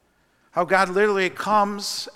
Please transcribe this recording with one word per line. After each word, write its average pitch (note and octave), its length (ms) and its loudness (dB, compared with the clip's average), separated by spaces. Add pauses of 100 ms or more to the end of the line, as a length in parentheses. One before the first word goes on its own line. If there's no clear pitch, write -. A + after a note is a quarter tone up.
(520)
how F3 120 0
God F#3 240 2
literally G3 420 2
comes G3+ 880 -2